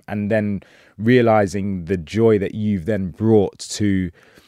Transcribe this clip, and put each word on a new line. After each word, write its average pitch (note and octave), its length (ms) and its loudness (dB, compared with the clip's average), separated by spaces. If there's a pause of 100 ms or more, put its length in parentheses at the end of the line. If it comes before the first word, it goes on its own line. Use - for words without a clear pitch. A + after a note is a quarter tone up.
and G#2 220 -6
then G#2 320 -2 (360)
realizing G#2 880 2
the F#2+ 120 -2
joy G#2 400 2
that F#2+ 160 -4
you've G#2 320 -4
then G2 240 -4
brought G#2+ 480 2
to F#2+ 540 -2 (360)